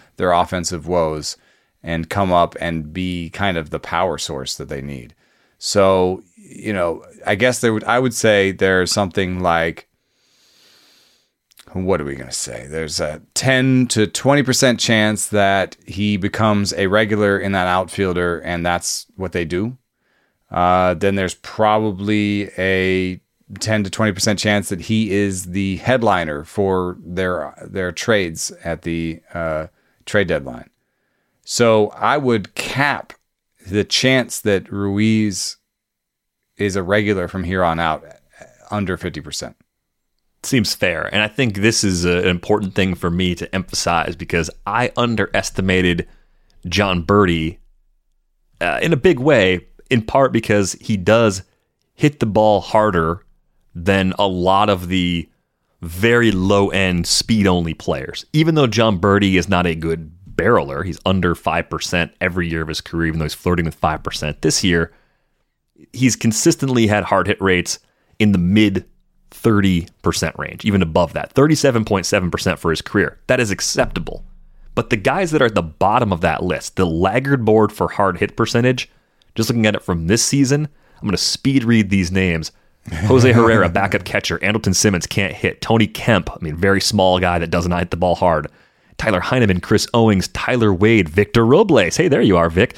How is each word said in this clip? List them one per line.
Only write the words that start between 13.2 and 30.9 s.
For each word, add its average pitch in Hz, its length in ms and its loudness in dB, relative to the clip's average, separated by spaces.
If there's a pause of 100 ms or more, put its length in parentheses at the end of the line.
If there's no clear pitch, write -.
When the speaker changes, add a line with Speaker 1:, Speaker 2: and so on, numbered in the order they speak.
Speaker 1:
ten 131 540 2
to 107 180 0
twenty 139 380 0
percent 123 340 2
chance 107 500 0
that 98 500 0 (100)
he 104 300 -2
becomes 101 560 0
a 95 140 -2
regular 104 520 2
in 98 140 -4
that 90 140 0
outfielder, 87 720 -2
and 85 240 -6
that's - 400 -4 (100)
what 92 160 -8
they 87 140 -4
do. 98 320 -4 (720)
Uh, 90 460 2
then 98 200 0
there's 95 200 -4
probably 104 1200 -2
a 92 640 0 (400)
ten 107 240 -2
to 95 40 -8
twenty 107 220 0
percent 101 260 -2
chance 104 300 0
that 90 140 -8
he 110 300 -2
is 95 400 -2
the 95 260 -2
headliner 92 680 0
for 92 560 -2
their, 87 560 -6 (100)
their 92 280 -6
trades 90 580 -2 (140)
at 82 160 -6
the, 82 400 -6 (120)
uh, 80 340 -6 (380)
trade 101 220 0
deadline. 67 420 -6 (760)